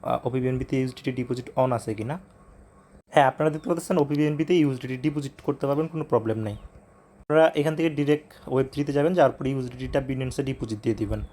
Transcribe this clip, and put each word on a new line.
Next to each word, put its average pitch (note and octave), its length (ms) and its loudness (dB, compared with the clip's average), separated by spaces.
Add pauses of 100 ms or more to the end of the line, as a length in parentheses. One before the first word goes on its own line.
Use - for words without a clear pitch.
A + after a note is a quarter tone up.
আ, B2 220 -2
ওপিবিএনবিতে C3 560 -2
ইউএসডিটি C3 320 -4
ডিপোজিট B2 460 -6
on B2+ 140 2
আছে A2+ 220 -4
কি G#2+ 100 -6
না। D3 140 -6 (920)
হ্যাঁ, C#3+ 160 8
আপনারা D3+ 240 2
দেখতে D3+ 180 -8
পাচ্ছেন E3+ 300 0
ওপিবিএনবিতে D3+ 560 2
ইউএসডিটি C3 420 2
ডিপোজিট C#3+ 440 -4
করতে C#3+ 260 -4
পারবেন, D3 220 0
কোনো D#3+ 160 -6
প্রবলেম A2 340 0
নাই। G#2 180 -6 (640)
আপনারা D#3+ 340 4
এখান D3+ 220 0
থেকে E3 140 0
ডিরেক্ট D3 420 0 (140)
ওয়েব C3+ 260 0
থ্রিতে C#3+ 200 -4
যাবেন, D3 220 2
যাওয়ার C#3 180 6
পরে C3+ 180 -4
ইউএসডিটিটা C3 580 -4
Binance-এ C3 340 -4
ডিপোজিট A2+ 380 -6
দিয়ে A2+ 140 0
দিবেন। G#2 280 -4 (100)